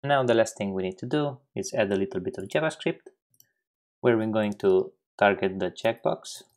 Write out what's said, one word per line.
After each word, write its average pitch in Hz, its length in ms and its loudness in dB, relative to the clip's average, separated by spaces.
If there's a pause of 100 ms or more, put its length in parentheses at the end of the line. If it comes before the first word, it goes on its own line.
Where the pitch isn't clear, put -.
Now 139 220 2
the 120 100 4
last 113 240 2
thing 104 160 -4
we 95 80 -2
need 95 160 -6
to - 80 -10
do 143 320 -2 (160)
is - 180 -6
add 104 200 0
a 98 40 0
little 98 240 -2
bit 92 160 -8
of 98 120 -10
JavaScript, 156 600 -4 (920)
where 117 180 4
we're 110 80 -2
going 107 280 0
to 95 360 2 (260)
target 95 440 2
the 90 100 -2
checkbox - 720 -4 (140)